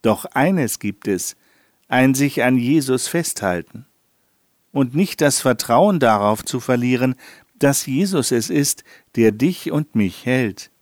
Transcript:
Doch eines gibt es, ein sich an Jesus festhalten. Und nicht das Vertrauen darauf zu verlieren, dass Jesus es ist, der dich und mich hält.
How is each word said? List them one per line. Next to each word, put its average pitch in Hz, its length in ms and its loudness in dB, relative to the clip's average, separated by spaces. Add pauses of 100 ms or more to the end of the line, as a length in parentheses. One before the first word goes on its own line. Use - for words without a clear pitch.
Doch 107 240 0
eines 147 540 0
gibt - 280 -8
es, 95 280 -4 (520)
ein 131 280 4
sich 139 280 0
an 127 140 2
Jesus 131 500 0
festhalten. 104 760 -6 (840)
Und 131 240 -2
nicht 185 260 0
das - 180 2
Vertrauen 143 600 2
darauf 107 440 2
zu - 160 -6
verlieren, 127 540 0 (460)
dass 139 260 2
Jesus 151 460 -2
es 117 180 0
ist, 147 340 -2 (320)
der 113 160 6
dich 147 400 -2
und 147 220 -4
mich 101 320 -2
hält. 123 460 -4 (100)